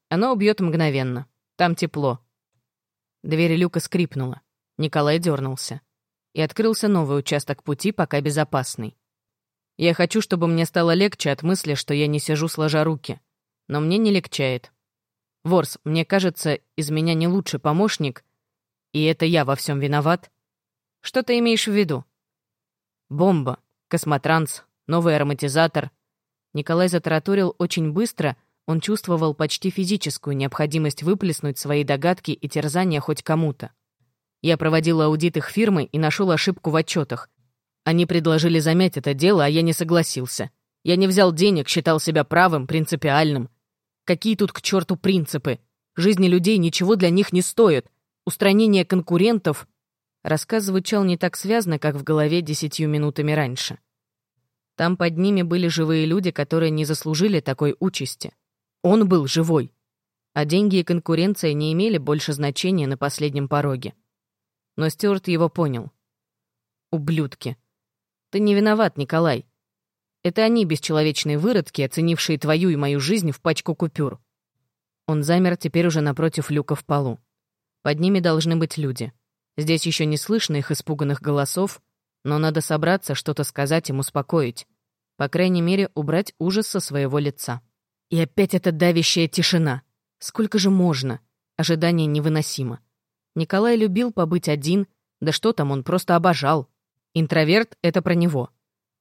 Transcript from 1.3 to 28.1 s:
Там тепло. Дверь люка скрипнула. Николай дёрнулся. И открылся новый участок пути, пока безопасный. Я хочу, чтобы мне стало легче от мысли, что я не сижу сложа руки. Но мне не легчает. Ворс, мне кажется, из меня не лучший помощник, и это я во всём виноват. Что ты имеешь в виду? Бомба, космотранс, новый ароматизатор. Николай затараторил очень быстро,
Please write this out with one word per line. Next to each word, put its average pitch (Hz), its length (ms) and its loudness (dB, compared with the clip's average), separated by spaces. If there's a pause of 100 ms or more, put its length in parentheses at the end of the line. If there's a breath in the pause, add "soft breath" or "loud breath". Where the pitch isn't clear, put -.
Там 170 180 2
тепло. 143 460 -2 (1000)
Дверь 165 320 0
люка 170 260 0
скрипнула. 135 580 -4 (380)
Николай 151 420 0
дёрнулся. 139 600 -4 (500)
И - 80 -8
открылся 214 480 0
новый 151 320 2
участок 143 420 -4
пути, 156 300 -4
пока 147 300 -2
безопасный. 139 720 -4 (800)
Я 170 180 2
хочу, 180 280 0
чтобы 170 260 -2
мне 165 180 2
стало 170 280 0
легче 185 380 0
от 139 120 -4
мысли, 165 300 -2
что 143 200 -4
я 147 140 0
не 151 120 0
сижу 156 280 -2
сложа 156 380 0
руки. 156 340 -6 (480)
Но 143 140 -4
мне 165 160 0
не 220 140 2
легчает. 135 600 -2 (760)
Ворс, 165 380 0
мне 156 180 0
кажется, 175 560 -2 (160)
из 147 140 -6
меня 160 240 0
не 160 140 0
лучший 180 320 -2
помощник, 156 680 -2 (640)
и 151 140 -2
это 160 200 0
я 160 200 2
во 135 100 0
всём 143 240 -4
виноват. 147 500 0 (680)
Что - 240 -4
ты 240 160 0
имеешь 233 280 2
в 220 40 -2
виду? 160 320 0 (1040)
Бомба, 147 500 0 (280)
космотранс, 156 800 -2 (220)
новый 170 280 2
ароматизатор. 147 760 0 (640)
Николай 165 360 0
затараторил 175 680 0
очень 165 340 -2
быстро, 165 420 -2 (300)